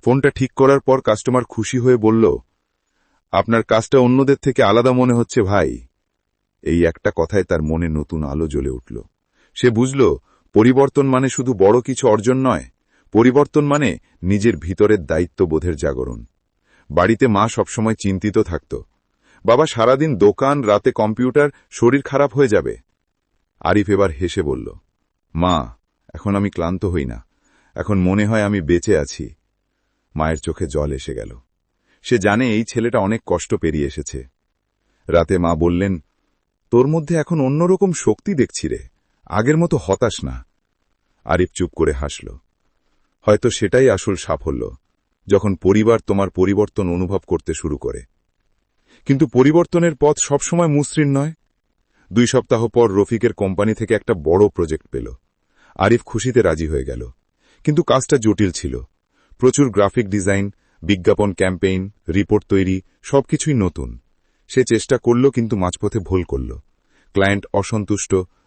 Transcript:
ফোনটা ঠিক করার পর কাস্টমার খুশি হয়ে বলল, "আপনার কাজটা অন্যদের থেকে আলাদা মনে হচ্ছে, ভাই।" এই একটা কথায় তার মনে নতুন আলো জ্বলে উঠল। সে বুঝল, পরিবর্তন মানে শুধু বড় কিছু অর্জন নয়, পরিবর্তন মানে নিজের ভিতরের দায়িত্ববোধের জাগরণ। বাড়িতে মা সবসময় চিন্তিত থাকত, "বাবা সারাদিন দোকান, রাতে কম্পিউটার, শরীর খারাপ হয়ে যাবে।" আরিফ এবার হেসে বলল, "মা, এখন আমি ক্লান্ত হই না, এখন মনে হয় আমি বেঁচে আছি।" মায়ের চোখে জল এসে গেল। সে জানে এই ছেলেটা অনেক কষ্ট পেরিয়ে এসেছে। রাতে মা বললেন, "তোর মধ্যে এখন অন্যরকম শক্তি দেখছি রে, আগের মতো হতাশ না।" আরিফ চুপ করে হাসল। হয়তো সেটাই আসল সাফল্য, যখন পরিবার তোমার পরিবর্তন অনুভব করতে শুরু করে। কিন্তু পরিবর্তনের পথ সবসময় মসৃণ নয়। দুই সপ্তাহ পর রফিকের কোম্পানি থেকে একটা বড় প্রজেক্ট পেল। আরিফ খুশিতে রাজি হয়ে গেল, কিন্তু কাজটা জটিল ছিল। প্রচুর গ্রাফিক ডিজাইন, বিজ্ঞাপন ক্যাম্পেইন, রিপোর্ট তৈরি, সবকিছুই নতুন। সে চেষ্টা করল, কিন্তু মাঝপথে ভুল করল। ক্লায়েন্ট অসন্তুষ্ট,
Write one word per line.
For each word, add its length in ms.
ফোনটা 240
ঠিক 220
করার 280
পর 220
কাস্টমার 420
খুশি 360
হয়ে 180
বলল, 400
"আপনার 320
কাজটা 360
অন্যদের 380
থেকে 260
আলাদা 280
মনে 220
হচ্ছে, 280
ভাই।" 360
এই 240
একটা 300
কথায় 280
তার 180
মনে 280
নতুন 340
আলো 240
জ্বলে 220
উঠল। 320
সে 160
বুঝল, 460
পরিবর্তন 540
মানে 220
শুধু 240
বড় 280
কিছু 260
অর্জন 300
নয়, 280
পরিবর্তন 540
মানে 320
নিজের 340
ভিতরের 480
দায়িত্ববোধের 680
জাগরণ। 500
বাড়িতে 360
মা 200
সবসময় 460
চিন্তিত 440
থাকত, 440
"বাবা 200
সারাদিন 520
দোকান, 440
রাতে 300
কম্পিউটার, 580
শরীর 300
খারাপ 320
হয়ে 140
যাবে।" 300
আরিফ 300
এবার 220
হেসে 300
বলল, 320
"মা, 380
এখন 220
আমি 140
ক্লান্ত 360
হই 200
না, 200
এখন 240
মনে 260
হয় 180
আমি 180
বেঁচে 360
আছি।" 360
মায়ের 220
চোখে 300
জল 260
এসে 220
গেল। 220
সে 160
জানে 320
এই 140
ছেলেটা 360
অনেক 260
কষ্ট 300
পেরিয়ে 320
এসেছে। 360
রাতে 300
মা 180
বললেন, 480
"তোর 160
মধ্যে 300
এখন 240
অন্যরকম 500
শক্তি 420
দেখছি 340
রে, 120
আগের 320
মতো 260
হতাশ 400
না।" 220
আরিফ 280
চুপ 220
করে 160
হাসল। 460
হয়তো 280
সেটাই 400
আসল 260
সাফল্য, 600
যখন 280
পরিবার 440
তোমার 300
পরিবর্তন 600
অনুভব 380
করতে 260
শুরু 240
করে। 240
কিন্তু 220
পরিবর্তনের 680
পথ 240
সবসময় 480
মসৃণ 500
নয়। 160
দুই 140
সপ্তাহ 400
পর 240
রফিকের 420
কোম্পানি 400
থেকে 200
একটা 200
বড় 360
প্রজেক্ট 380
পেল। 240
আরিফ 280
খুশিতে 380
রাজি 260
হয়ে 180
গেল, 240
কিন্তু 200
কাজটা 340
জটিল 340
ছিল। 300
প্রচুর 320
গ্রাফিক 400
ডিজাইন, 420
বিজ্ঞাপন 520
ক্যাম্পেইন, 560
রিপোর্ট 360
তৈরি, 360
সবকিছুই 500
নতুন। 460
সে 160
চেষ্টা 340
করল, 320
কিন্তু 280
মাঝপথে 420
ভুল 240
করল। 340
ক্লায়েন্ট 400
অসন্তুষ্ট, 640